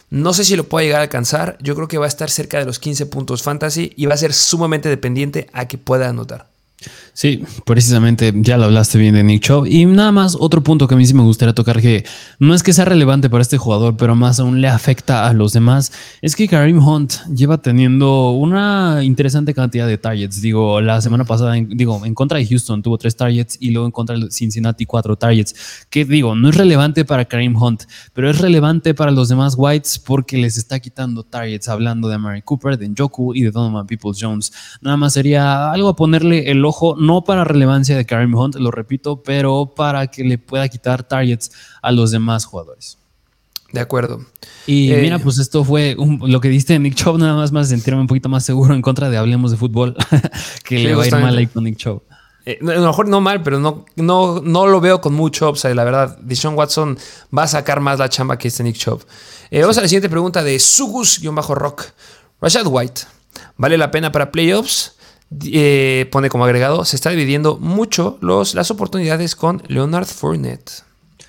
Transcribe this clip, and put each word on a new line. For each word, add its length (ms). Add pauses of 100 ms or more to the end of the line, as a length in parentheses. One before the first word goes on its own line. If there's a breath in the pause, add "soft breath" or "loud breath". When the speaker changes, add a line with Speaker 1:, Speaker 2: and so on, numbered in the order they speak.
Speaker 1:
No 240
sé 100
si 140
lo 80
pueda 180
llegar 160
a 40
alcanzar. 580
Yo 140
creo 120
que 100
va 80
a 40
estar 200
cerca 300
de 60
los 140
quince 260
puntos 360
fantasy 540
y 120
va 80
a 20
ser 160
sumamente 560
dependiente 640
a 120
que 120
pueda 320
anotar. 420 (640 loud breath)
Speaker 2:
Sí, 280 (200)
precisamente, 720
ya 220
lo 80
hablaste 320
bien 160
de 100
Nick 200
Chubb. 240
Y 180
nada 260
más, 260
otro 260
punto 240
que 80
a 20
mí 80
sí 80
me 80
gustaría 320
tocar, 260
que 240 (360 loud breath)
no 160
es 80
que 100
sea 120
relevante 440
para 140
este 160
jugador, 380
pero 180
más 240
aún 220
le 60
afecta 600
a 60
los 200
demás, 380 (320 loud breath)
es 120
que 120
Kareem 380
Hunt 280 (200)
lleva 260
teniendo 720
una 720
interesante 500
cantidad 320
de 140
targets. 420
Digo, 400
la 200
semana 220
pasada, 320
en, 220
digo, 260
en 120
contra 240
de 80
Houston 340
tuvo 160
tres 180
targets 440
y 100
luego 160
en 60
contra 260
de 140
Cincinnati 560
cuatro 280
targets. 760
Que 140
digo, 300
no 140
es 60
relevante 500
para 200
Kareem 300
Hunt, 280 (300 loud breath)
pero 140
es 120
relevante 560
para 160
los 180
demás 260
Whites 440
porque 400
les 180
está 220
quitando 420
targets, 480
hablando 380
de 80
Amari 260
Cooper, 380
de 100
Njoku 460
y 80
de 80
Donovan 340
Peoples-Jones. 640 (300 loud breath)
Nada 160
más 160
sería 580
algo 180
a 60
ponerle 540
el 160
ojo, 380
no 220
para 180
relevancia 540
de 80
Kareem 280
Hunt, 220
lo 160
repito, 520
pero 520
para 320
que 160
le 140
pueda 320
quitar 340
targets 480 (300 loud breath)
a 100
los 200
demás 340
jugadores. 520 (760)
Speaker 1:
De 80
acuerdo. 440 (400 loud breath)
Speaker 2:
Y 280
Speaker 1:
Eh, 80
Speaker 2:
mira, 180
pues 180
esto 280
fue 340
un, 320
lo 80
que 80
diste 240
de 80
Nick 160
Chubb, 220
nada 180
más, 160
más 160
sentirme 320
un 80
poquito 220
más 160
seguro 280
en 80
contra 280
de 80
Hablemos 340
de 60
Fútbol, 400 (320)
<laughs> 340
que 140
Speaker 1:
Sí, 60
Speaker 2:
le 120
va 80
a 20
ir 60
Speaker 1:
justamente. 140
Speaker 2:
mal 120
ahí 100
con 180
Nick 100
Chubb. 280 (420 soft breath)
Speaker 1:
Eh, 160
no, 100
a 40
lo 120
mejor 220
no 100
mal, 240
pero 160
no, 260 (120)
no, 440
no 240
lo 140
veo 220
con 120
mucho 360
upside, 260
la 80
verdad. 360
Deshaun 360
Watson 420 (400 loud breath)
va 60
a 40
sacar 340
más 180
la 80
chamba 300
que 100
este 160
Nick 140
Chubb. 260 (480 loud breath)
Eh, 80
vamos 160
Speaker 2:
Sí. 40
Speaker 1:
a 20
la 80
siguiente 200
pregunta 320
de 160
Sugus-Rock. 1300 (580 soft breath)
Rashad 260
White, 340 (560 loud breath)
¿vale 200
la 140
pena 220
para 180
playoffs? 640 (520 soft breath)
Eh, 640
pone 180
como 160
agregado, 400
se 100
está 140
dividiendo 480
mucho 640
los, 320
las 160
oportunidades 640
con 320
Leonard 380
Fournette. 800 (460 soft breath)